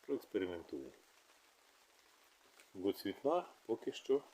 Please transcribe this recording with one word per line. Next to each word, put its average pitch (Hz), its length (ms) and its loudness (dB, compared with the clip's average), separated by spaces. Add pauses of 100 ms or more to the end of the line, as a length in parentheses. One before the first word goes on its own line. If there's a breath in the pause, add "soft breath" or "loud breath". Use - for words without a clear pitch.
Проекспериментуємо. 87 880 -2 (1800)
Бо 95 200 2
цвітна 151 520 0 (200)
поки 117 260 -2
що 139 300 2 (120)